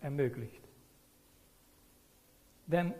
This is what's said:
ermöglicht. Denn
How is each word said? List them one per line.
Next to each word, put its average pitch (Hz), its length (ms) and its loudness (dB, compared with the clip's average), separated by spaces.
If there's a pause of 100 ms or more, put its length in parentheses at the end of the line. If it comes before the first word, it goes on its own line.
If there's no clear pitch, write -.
ermöglicht. 131 600 -2 (2000)
Denn 175 340 4